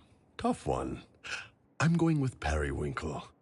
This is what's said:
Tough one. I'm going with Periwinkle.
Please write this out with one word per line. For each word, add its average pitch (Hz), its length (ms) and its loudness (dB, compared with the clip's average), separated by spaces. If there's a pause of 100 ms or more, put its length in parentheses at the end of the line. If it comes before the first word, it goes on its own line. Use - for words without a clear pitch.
(380)
Tough - 280 -2
one. 65 380 -2 (760)
I'm 165 160 4
going 160 240 4
with 131 200 0
Periwinkle. 73 880 -2 (140)